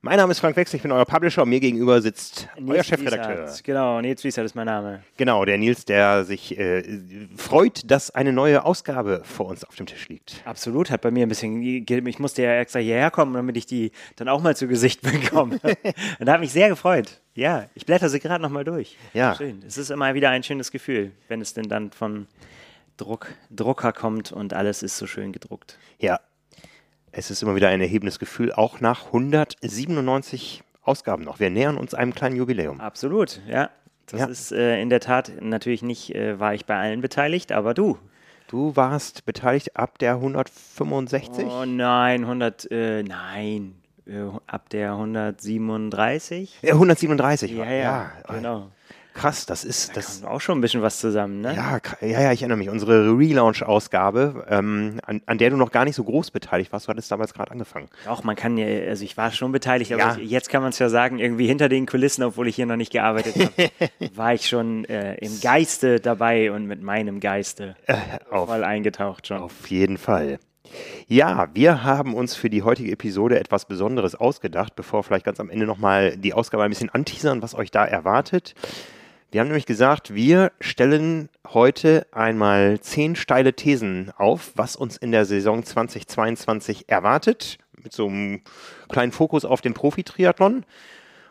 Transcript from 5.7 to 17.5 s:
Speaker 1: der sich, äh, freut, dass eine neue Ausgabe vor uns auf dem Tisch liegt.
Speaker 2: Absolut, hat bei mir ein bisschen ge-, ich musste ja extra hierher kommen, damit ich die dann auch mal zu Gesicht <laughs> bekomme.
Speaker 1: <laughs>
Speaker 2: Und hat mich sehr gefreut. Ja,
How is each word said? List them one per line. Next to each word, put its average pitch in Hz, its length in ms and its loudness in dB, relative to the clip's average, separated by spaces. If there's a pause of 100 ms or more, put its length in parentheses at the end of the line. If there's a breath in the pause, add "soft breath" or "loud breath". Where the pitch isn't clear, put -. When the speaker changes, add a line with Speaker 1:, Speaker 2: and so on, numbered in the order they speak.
Speaker 1:
der 101 400 6
sich, 92 340 -8
äh, 90 240 0 (540)
freut, 160 520 2
dass 139 220 2
eine 135 220 0
neue 139 320 4
Ausgabe 127 580 -2
vor - 240 -8
uns 92 160 -12
auf - 140 -20
dem 95 100 -12
Tisch - 220 -18
liegt. - 360 -18
Speaker 2:
Absolut, 120 460 -4
hat - 120 -2
bei 117 100 0
mir 123 120 2
ein 113 40 0
bisschen 117 580 -4
ge-, 123 220 0
ich 120 100 -8
musste 135 240 -2
ja 120 160 2
extra 120 220 -2
hierher 117 320 2
kommen, 139 220 2
damit 123 220 -4
ich 117 100 -6
die 113 260 -4 (240 loud breath)
dann 117 120 -8
auch 143 140 2
mal 160 140 2
zu 135 100 -4
Gesicht 123 360 2
<laughs> - 0 -
bekomme. 135 580 0 (300)
Speaker 1:
<laughs> 190 280 -8
Speaker 2:
Und 120 100 0
hat 165 120 6
mich 143 100 -4
sehr 180 180 6
gefreut. 170 520 0 (160)
Ja, 127 300 -2 (100)